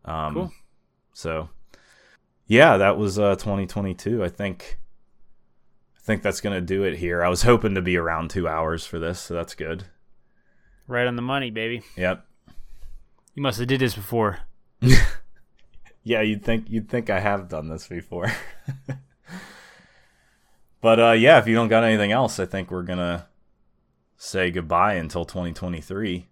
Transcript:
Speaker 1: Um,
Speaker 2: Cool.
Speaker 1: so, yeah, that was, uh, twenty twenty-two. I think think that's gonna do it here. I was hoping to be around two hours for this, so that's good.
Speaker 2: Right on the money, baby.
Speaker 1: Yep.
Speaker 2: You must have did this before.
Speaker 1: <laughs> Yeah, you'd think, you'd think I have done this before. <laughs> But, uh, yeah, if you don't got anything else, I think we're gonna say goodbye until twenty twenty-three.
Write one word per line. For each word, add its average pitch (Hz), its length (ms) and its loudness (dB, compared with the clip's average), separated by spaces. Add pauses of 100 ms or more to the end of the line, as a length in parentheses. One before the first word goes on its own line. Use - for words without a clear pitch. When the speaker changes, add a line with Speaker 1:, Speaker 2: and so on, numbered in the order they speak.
Speaker 1:
Um, 78 280 -6
Speaker 2:
Cool. 175 180 -6 (600)
Speaker 1:
so, 80 360 -8 (960)
yeah, 127 300 8
that 98 200 4
was, 101 220 -2
uh, 101 160 4
twenty 98 320 -6
twenty-two. 101 560 -6
I 87 60 -4
think 92 500 -8 (1200)
think 107 200 -2
that's 98 180 -2
gonna 98 200 -4
do 95 220 -2
it 82 140 -2
here. 87 260 -2
I 87 60 2
was 90 140 0
hoping 107 320 4
to 95 60 0
be 90 160 0
around 82 320 -2
two 87 180 -4
hours 80 380 -4
for 85 140 -10
this, 82 200 -6
so - 140 -12
that's 85 220 -8
good. 82 300 -10 (1000)
Speaker 2:
Right 123 200 -2
on 123 80 -4
the 120 60 -6
money, 127 300 -4
baby. 113 320 -6 (120)
Speaker 1:
Yep. 92 300 -4 (1080)
Speaker 2:
You 143 80 -8
must 123 160 -2
have 123 80 -2
did 135 140 0
this 117 140 0
before. 104 440 -2 (420)
Speaker 1:
<laughs> 123 80 6 (1160)
Yeah, 110 180 0
you'd 107 220 -2
think, 113 240 0
you'd 110 220 -4
think 117 220 -4
I 95 80 0
have 101 280 -2
done 78 200 -8
this 80 200 -10
before. 87 440 -8 (560)
<laughs> - 100 -10 (1800)
But, 113 180 6
uh, 117 120 8
yeah, 120 260 8
if 113 100 4
you 113 60 2
don't 117 140 2
got 113 160 4
anything 107 280 2
else, 120 280 0
I 92 80 -2
think 92 240 -8
we're 92 100 -6
gonna 87 460 -4 (880)
say 92 320 -4
goodbye 87 460 0
until 82 300 -6
twenty 87 280 -8
twenty-three. 90 800 -8